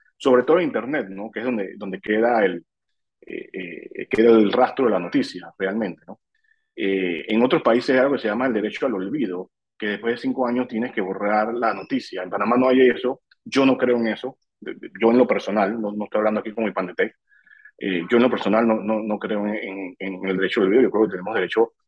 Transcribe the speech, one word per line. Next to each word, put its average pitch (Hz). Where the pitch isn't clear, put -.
Sobre 123
todo 151
en 180
Internet, 117
¿no? 98
Que 110
es 113
donde, 104
donde 98
queda 110
el, 87
eh, -
eh, -
queda 117
el 110
rastro 127
de 107
la 95
noticia, 87
realmente, 95
¿no? 101
Eh, 92
en 110
otros 131
países 123
hay 131
algo 139
que 120
se 113
llama 117
el 127
derecho 107
al 120
olvido, 95
que 107
después 107
de 120
cinco 131
años 123
tienes 120
que -
borrar 104
la 117
noticia. 98
En 92
Panamá 107
no 127
hay 131
eso, 123
yo 135
no 131
creo 123
en 117
eso, 117
de, -
de, -
yo 113
en 123
lo 123
personal, 104
no, 104
no 104
estoy 107
hablando 107
aquí 107
como 110
el 98
Panetec, 92
eh, 90
yo 120
en 120
lo 127
personal 110
no, 110
no, 107
no 107
creo 104
en, 104
en, 95
en 95
el 95
derecho 95
al 95
olvido, 120
yo 101
creo 107
que 95
tenemos 92
derecho 110